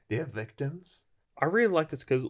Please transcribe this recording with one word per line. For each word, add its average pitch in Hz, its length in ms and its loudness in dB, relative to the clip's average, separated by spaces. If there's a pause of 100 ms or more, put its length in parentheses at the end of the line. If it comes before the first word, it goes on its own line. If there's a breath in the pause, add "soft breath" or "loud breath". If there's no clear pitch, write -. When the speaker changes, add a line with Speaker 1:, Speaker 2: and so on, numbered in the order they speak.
Speaker 1:
their 127 160 -2
victims. 139 800 -8 (360)
Speaker 2:
I 143 60 2
really 214 260 4
like 156 180 2
this 135 140 -8
'cause 131 260 2